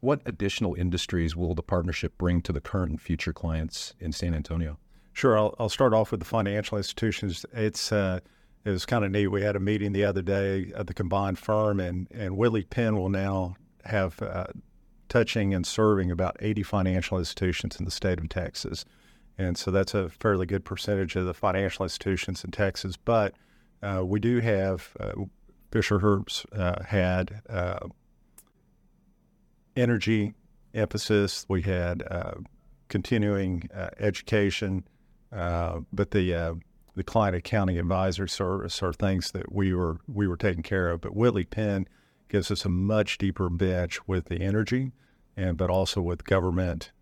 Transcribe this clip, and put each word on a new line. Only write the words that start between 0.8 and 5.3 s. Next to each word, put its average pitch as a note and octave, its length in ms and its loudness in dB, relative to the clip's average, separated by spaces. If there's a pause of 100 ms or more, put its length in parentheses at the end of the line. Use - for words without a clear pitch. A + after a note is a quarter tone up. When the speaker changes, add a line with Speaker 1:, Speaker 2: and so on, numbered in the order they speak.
Speaker 1:
will F2 180 0
the D#2+ 80 -4
partnership F2 540 -2
bring F2 240 2
to - 100 -2
the D2 80 -2
current F2+ 300 -2
and D2+ 120 -4
future E2 300 -2
clients D#2+ 680 -4
in D#2+ 120 -6
San E2+ 220 -2
Antonio? D#2+ 440 -2 (360)
Speaker 2:
Sure. A#2 240 4